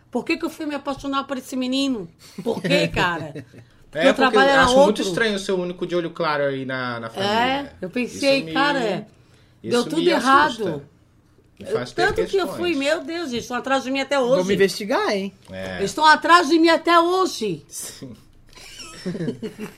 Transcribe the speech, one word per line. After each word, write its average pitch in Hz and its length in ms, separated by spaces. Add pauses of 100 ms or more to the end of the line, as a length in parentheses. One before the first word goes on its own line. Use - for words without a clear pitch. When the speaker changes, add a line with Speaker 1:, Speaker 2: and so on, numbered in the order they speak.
(120)
Speaker 1:
por 233 140
que 339 100
que - 80
eu 311 60
fui - 160
me 294 100
apaixonar 277 500
por 269 120
esse 262 180
menino? 254 540 (340)
Por 226 160
quê, 180 280
cara?" 165 640
Speaker 2:
<laughs> - 200 (220)
É, 156 120
Speaker 1:
Meu 262 100
Speaker 2:
porque 262 160
Speaker 1:
trabalho 269 200
Speaker 2:
eu 277 40
Speaker 1:
era 269 120
Speaker 2:
acho 247 100
muito 285 120
Speaker 1:
outro. 302 160
Speaker 2:
estranho 208 300
eu 196 60
ser 196 120
o 185 80
único 180 280
de 170 80
olho 165 160
claro 151 320
aí 135 200
na, 127 360
na 113 100
família. 202 260
Speaker 1:
É, 269 460
eu 180 80
pensei, 247 480
Speaker 2:
Isso 160 80
me, 160 80
Speaker 1:
"Cara, 262 540 (560)
Speaker 2:
isso 170 80
Speaker 1:
deu 240 120
tudo 294 200
Speaker 2:
me 349 60
Speaker 1:
errado." 277 420
Speaker 2:
assusta. 170 340 (720)
Me - 60
Speaker 1:
Eu, - 80
Speaker 2:
faz - 180
ter 349 140
Speaker 1:
tanto 415 240
que 392 80
eu 359 120
fui, 349 200
Speaker 2:
questões. 302 80
Speaker 1:
meu 294 260
Deus, 330 280
eles 233 140
estão 247 120
atrás 262 260
de 247 60
mim 269 100
até 269 200
hoje. 240 160
Speaker 3:
Vamos 185 160
investigar, 202 580
hein? 196 240 (180)
Speaker 2:
É. 190 260
Speaker 1:
Eles 196 120
estão 311 160
atrás 320 420
de 330 120
mim 330 100
até 330 300
hoje. 339 680
Speaker 2:
Sim. - 460 (880)
<laughs> 180 760